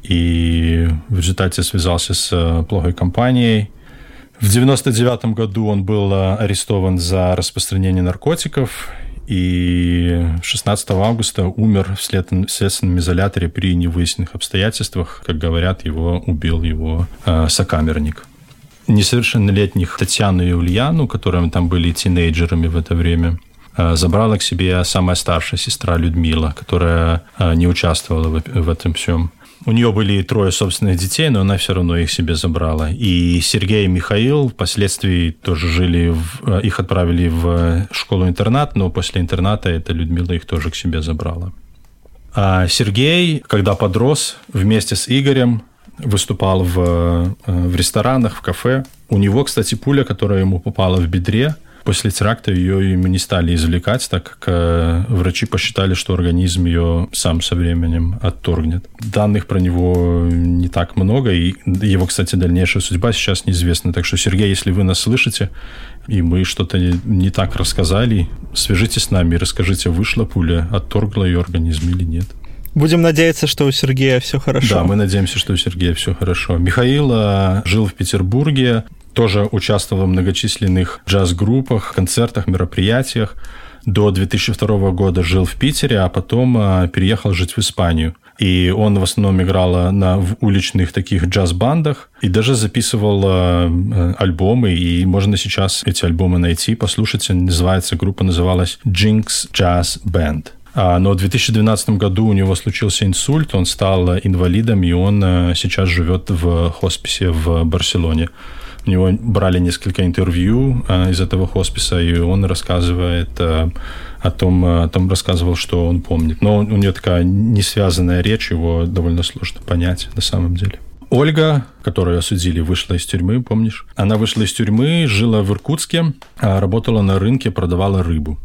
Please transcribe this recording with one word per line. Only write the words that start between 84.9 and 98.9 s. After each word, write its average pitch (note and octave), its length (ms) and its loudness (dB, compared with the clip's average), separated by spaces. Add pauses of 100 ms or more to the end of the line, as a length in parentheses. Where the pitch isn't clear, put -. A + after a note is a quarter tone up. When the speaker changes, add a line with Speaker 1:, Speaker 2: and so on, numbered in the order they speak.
Speaker 1:
года F#2 320 2
жил F2+ 220 2
в - 100 -6
Питере, C3 440 0
а F#2 100 2
потом, B2 480 0
э, F#2+ 360 2
переехал G2 400 0
жить F2 200 -2
в - 40 -4
Испанию. E2 580 0 (220)
И F2+ 360 2
он G#2 260 2
в F#2+ 40 0
основном F#2+ 380 2
играл, F2+ 340 2
э, F2+ 160 2
на, F#2+ 280 2
в F#2+ 200 -2
уличных G2 540 0
таких F#2 320 0
джаз-бандах G#2+ 840 0 (100)
и G#2 80 0
даже A2 240 2
записывал, G#2+ 720 0
э, - 20 4
э, F2+ 920 2
альбомы. F#2+ 540 2
И F2 320 0
можно F#2+ 320 2
сейчас - 500 -2
эти F#2 180 -2
альбомы F2+ 320 2
найти, F2 380 0
послушать. G#2 540 -2
Называется, F2+ 640 0
группа F#2+ 280 -2
называлась F2+ 600 0
Jinx G#2+ 680 0